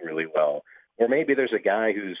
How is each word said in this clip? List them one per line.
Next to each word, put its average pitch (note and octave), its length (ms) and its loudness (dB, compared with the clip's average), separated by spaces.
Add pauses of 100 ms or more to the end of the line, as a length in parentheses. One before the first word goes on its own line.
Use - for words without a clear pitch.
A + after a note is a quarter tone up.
really D#2+ 300 -4
well. D2+ 300 0 (340)
Or A#2 100 4
maybe C#3 260 2
there's B2+ 200 0
a G#2 60 0
guy G#2+ 340 0
who's, F#2+ 280 -6